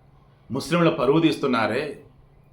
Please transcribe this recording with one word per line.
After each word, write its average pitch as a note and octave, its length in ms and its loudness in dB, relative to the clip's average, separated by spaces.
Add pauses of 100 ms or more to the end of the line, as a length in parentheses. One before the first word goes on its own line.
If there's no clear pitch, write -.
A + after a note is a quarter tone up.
(580)
ముస్లింల E3 420 2
పరువు C#3+ 280 2
తీస్తున్నారే, B2 580 -2 (680)